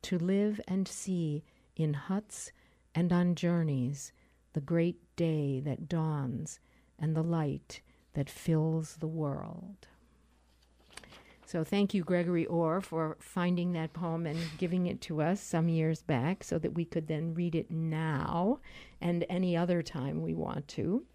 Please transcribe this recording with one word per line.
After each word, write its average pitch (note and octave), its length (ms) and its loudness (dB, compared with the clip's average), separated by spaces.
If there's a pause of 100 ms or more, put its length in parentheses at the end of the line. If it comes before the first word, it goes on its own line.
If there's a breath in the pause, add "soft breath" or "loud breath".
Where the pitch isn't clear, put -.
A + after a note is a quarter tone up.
to F3+ 160 -2
live G3+ 500 2
and F#3+ 180 2
see E3 580 -2 (320 soft breath)
in D3+ 180 2
huts - 580 -6 (420 soft breath)
and F3 180 4
on F3 220 4
journeys D3 760 0 (400 soft breath)
the D3+ 80 0
great E3+ 380 2 (180)
day D3+ 440 2
that C#3+ 280 -4
dawns D3+ 720 -2 (380 soft breath)
and D#3 160 0
the D#3+ 80 2
light D#3+ 580 -2 (340 soft breath)
that C#3+ 160 -2
fills D#3+ 680 0
the D#3+ 100 -6
world." D#3+ 800 -6 (1600 loud breath)
So E3 180 -4
thank G3+ 320 2
you, F#3 80 4
Gregory F3 440 2
Orr, E3+ 340 2
for D#3+ 400 -2
finding F3+ 520 0
that D#3+ 200 -2
poem E3 340 -2
and D#3 120 -2 (200)
giving F3+ 280 2
it - 160 -2
to D#3 180 -2
us F3 200 2
some E3 280 2
years D#3+ 340 2
back D3 400 0
so - 160 -2
that D3+ 160 -2
we E3+ 100 0
could D#3+ 220 -4
then D#3+ 280 -2
read E3+ 200 0
it - 160 -2
now D#3+ 880 0 (420 loud breath)
and E3+ 280 2
any F3+ 280 0
other F3 260 2
time D#3 400 -4
we E3 120 -2
want D#3+ 340 -4
to. A#3 360 -2 (100)